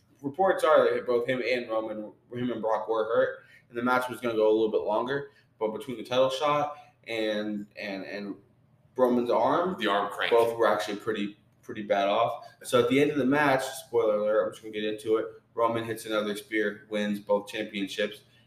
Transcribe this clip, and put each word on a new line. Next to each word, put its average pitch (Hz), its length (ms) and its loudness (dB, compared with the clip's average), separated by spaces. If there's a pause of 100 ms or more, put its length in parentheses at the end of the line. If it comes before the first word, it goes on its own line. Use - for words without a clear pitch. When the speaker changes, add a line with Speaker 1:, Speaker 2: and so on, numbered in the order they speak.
(200)
Speaker 1:
Reports 185 420 0
are 139 300 6
that 120 140 -4
both 120 200 0
him 127 240 -2
and 120 200 -2
Roman, 107 420 -6 (220)
him 123 160 -4
and 110 100 -6
Brock 110 280 0
were 110 160 0
hurt, 123 340 0 (320)
and 120 80 -8
the 120 40 -4
match 123 280 0
was 113 100 -10
gonna 117 140 -2
go 107 160 4
a - 20 6
little 110 180 2
bit 92 120 0
longer. 120 480 -2 (280)
But 110 140 -2
between 117 240 -10
the 107 80 -12
title 127 260 2
shot 147 460 0 (300)
and, 107 600 -4 (100)
and, 98 280 -8
and 98 300 -10 (640)
Roman's 120 340 4
arm, 147 480 2
Speaker 2:
The 107 100 -2
arm 101 220 0
crank. 92 220 -2
Speaker 1:
both 113 240 4
were 113 100 4
actually 104 300 0
pretty, 101 400 -6 (260)
pretty 107 200 -12
bad 101 260 2
off. 117 380 0 (160)
So 123 200 2
at 120 60 4
the 131 120 4
end 147 100 4
of 147 80 -2
the 127 80 2
match, 139 360 4 (240)
spoiler 110 300 2
alert, 107 300 2
I'm 104 60 -6
just - 100 -18
gonna 110 100 -14
get 107 120 -6
into 107 320 0
it. 113 100 -2 (260)
Roman 117 320 0
hits 113 220 -8
another 107 280 -2
spear, 104 540 -4
wins 104 320 -2
both 104 260 0
championships. 104 760 -6 (240)